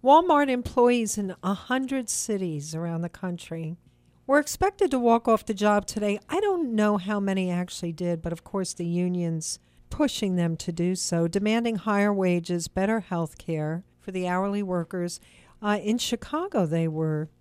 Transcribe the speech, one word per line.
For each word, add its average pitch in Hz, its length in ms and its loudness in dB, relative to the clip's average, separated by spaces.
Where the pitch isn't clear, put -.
Walmart 294 460 8
employees 240 680 2
in 190 240 -4
a 190 140 0
hundred 262 540 -4
cities 160 680 -4
around 165 260 -4
the 170 80 -4
country 170 680 -8
were 269 120 4
expected 359 520 0
to 262 80 2
walk 233 280 4
off 226 200 2
the 220 80 -2
job 208 320 2
today. 208 320 -2
I 339 120 0
don't 339 340 0
know 214 220 4
how 202 220 -2
many 190 300 0
actually 175 420 -4
did, 170 300 -4
but 165 120 -4
of 165 100 -10
course 190 300 -4
the 175 120 -6
unions 170 720 -2
pushing 214 460 0
them 170 220 0
to - 140 -6
do 175 240 0
so, 170 320 0
demanding 220 500 0
higher 202 360 2
wages, 175 540 0
better 208 320 0
health 170 400 -4
care 160 440 -4
for - 120 -12
the 185 160 -4
hourly 196 360 0
workers. 175 560 -4
Uh, 208 200 0
in 214 160 0
Chicago, 294 680 -2
they 165 220 0
were 156 420 -2